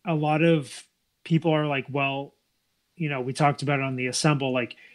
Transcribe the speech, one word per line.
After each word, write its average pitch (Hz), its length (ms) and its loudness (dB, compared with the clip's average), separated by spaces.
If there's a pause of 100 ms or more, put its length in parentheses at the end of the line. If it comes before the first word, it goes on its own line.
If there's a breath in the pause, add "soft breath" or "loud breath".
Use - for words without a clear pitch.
a 165 120 -2
lot 151 260 2
of 165 460 2 (360)
people 165 280 2
are 151 160 2
like, 135 240 -4
"Well, 139 420 -4 (640)
you 165 120 -4
know, 139 140 -4
we 127 120 -4
talked 143 280 2
about 139 180 0
it 135 60 -2
on 131 120 -4
the 127 100 -4
Assemble, 135 440 2
like, 123 240 -4 (200 soft breath)